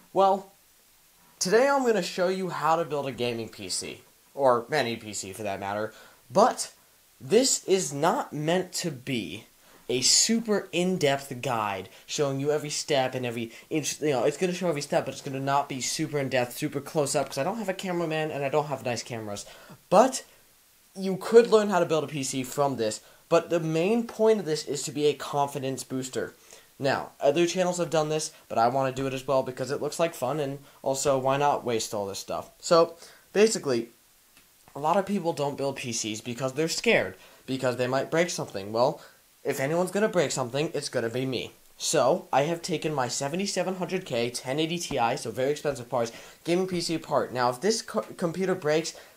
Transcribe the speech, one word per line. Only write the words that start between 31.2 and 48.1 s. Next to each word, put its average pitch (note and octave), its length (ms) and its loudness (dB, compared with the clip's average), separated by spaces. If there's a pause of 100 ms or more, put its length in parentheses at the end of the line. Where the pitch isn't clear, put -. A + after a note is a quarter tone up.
not C#3+ 260 2
waste A2+ 300 -2
all G2+ 140 -4
this G2 120 -8
stuff? - 300 -8 (100)
So, E3 360 4 (360)
basically, C#3+ 580 2 (840)
a C#3 40 -8
lot D#3+ 180 2
of F#3+ 80 2
people F#3 260 -2
don't C#3+ 260 -2
build C#3 200 -2
P A#2+ 160 -6
Cs A2 280 -4
because B2+ 320 -4
they're D#3 140 0
scared, D#3+ 480 2 (300)
because B2+ 320 -2
they B2 100 0
might C3+ 240 -2
break E3+ 180 2
something. G#2 440 -8
Well, C3 260 4 (440)
if C3+ 160 -2
anyone's E3+ 320 0
gonna G3+ 180 0
break D#3+ 220 2
something, C#3 420 -2
it's C#3 160 -4
gonna A#2 200 -2
be B2+ 160 -2
me. A#2 280 -4 (240)
So, D3+ 560 2
I C3 80 6
have E3+ 220 0
taken D#3 320 -2
my B2+ 120 0
seventy-seven F3+ 680 -2
hundred F#3 300 -4
K A#2+ 260 -2
ten C3 280 -4
eighty E3 200 0
Ti, B2 380 0
so B2 120 -8
very B2+ 220 0
expensive C#3 360 -4
parts, A#2 240 -2 (320)
gaming F3+ 240 0
P F3+ 140 -2
C E3 140 -2
apart. C#3+ 360 0
Now, B2 180 2
if B2+ 120 -4
this A3+ 220 0
co-, G#3+ 180 -4 (160)